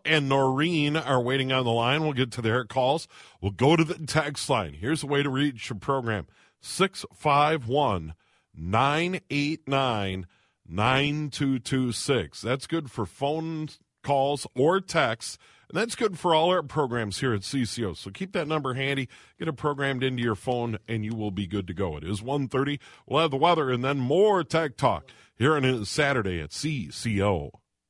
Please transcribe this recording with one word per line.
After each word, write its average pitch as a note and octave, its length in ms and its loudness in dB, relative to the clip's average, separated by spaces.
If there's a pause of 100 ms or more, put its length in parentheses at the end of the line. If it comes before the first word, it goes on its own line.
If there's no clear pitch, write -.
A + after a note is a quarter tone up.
and D#3 240 2
Noreen D3 680 2
are C3 260 2
waiting C3 300 0
on C3 120 2
the A#2+ 60 2
line. A#2+ 320 2
We'll D3+ 100 0
get B2+ 200 -2
to A#2+ 100 -8
their A2+ 220 2
calls. C3+ 420 0 (340)
We'll G2+ 120 -2
go C#3 240 6
to D#3+ 80 4
the D#3+ 200 -4
text D3 460 -2
line. G2 240 0
Here's A#2+ 280 -4
the D3 40 -8
way C#3+ 160 0
to C#3+ 80 -2
reach C3 380 -2
the A#2 80 -6
program. A2+ 500 -2 (340)
Six - 540 -2
five D3 540 2
one, G#2 460 0 (380)
nine C#3+ 680 0 (100)
eight C#3+ 380 -2
nine, G#2 580 0 (400)
nine C3+ 640 0
two C3+ 300 0
two B2+ 320 0
six. A2 480 -2
That's B2 260 -4
good D#3+ 240 -4
for A2 160 -4
phones D#3 720 -6 (240)
calls, C#3 520 0
or E3 260 4
texts. C#3+ 580 -2 (300)
And D3+ 100 -4
that's A3+ 160 -2
good G3+ 240 -2
for F3 160 2
all D#3+ 160 4
our F3+ 140 2
programs A#2+ 560 -2
here C3 120 0
at G2+ 120 -2
C C3+ 200 -2
C A2+ 200 -4
O. F#2 80 -4
So - 180 -12
keep F#3+ 220 -10
that D#3+ 160 -4
number C#3+ 260 -2
handy, C3+ 340 -2 (300)
get - 80 -6
it D#3+ 60 -2
programmed C#3 500 -2
into C3 200 0
your A#2 120 2
phone, A#2+ 440 -2 (100)
and A2 160 -2
you A2 100 -4
will G#2+ 160 -4
be G2 160 -4
good F#2+ 220 -4
to F2 60 -8
go. E2+ 220 -4
It D2 80 -10
is F#2+ 160 -4
one C3+ 280 -2
thirty. C#3 320 -2 (260)
We'll C#3 160 0
have D#3+ 80 2
the C#3 60 -2
weather D#3 340 4
and B2 140 0
then C#3 140 0
more F3+ 440 4
Tech D#3+ 340 -2
Talk G#2+ 320 0 (280)
here C#3+ 180 4
on C#3+ 100 2
a B2+ 220 2
Saturday A#2 540 0
at D2+ 120 -8
C C#3 380 -6
C G#2 320 -2
O. F2 300 2 (380)